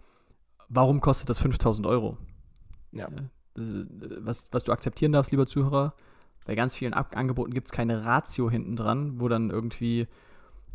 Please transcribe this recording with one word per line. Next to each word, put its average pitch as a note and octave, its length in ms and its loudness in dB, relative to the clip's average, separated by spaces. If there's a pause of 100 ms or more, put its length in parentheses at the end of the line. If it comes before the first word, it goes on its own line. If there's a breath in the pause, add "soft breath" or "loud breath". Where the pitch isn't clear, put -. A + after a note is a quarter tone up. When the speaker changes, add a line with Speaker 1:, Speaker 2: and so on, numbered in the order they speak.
(680 soft breath)
Speaker 1:
warum C3 320 4
kostet - 280 2
das A#2+ 100 0
fünftausend A2 480 2
Euro? A2 320 2 (720)
Speaker 2:
Ja. G#2 160 -10
Speaker 1:
Ja, C#3 160 -10 (300)
das A2+ 140 -8
ist, G2 180 -6
äh, - 340 -14
was, - 320 -8
was A#2+ 120 0
du A2+ 80 2
akzeptieren D3+ 400 0
darfst, C#3 200 4
lieber C3+ 140 4
Zuhörer, C#3 480 0 (500 soft breath)
bei G#2+ 100 -4
ganz A#2+ 220 0
vielen B2 180 -4
Ab-, - 220 -2
Angeboten B2+ 360 0
gibt's B2+ 200 -6
keine A#2 320 0
Ratio A#2+ 460 2
hinten A2+ 260 -2
dran, A#2+ 440 -2
wo A#2+ 80 2
dann A2+ 220 2
irgendwie A#2 560 -2 (680 soft breath)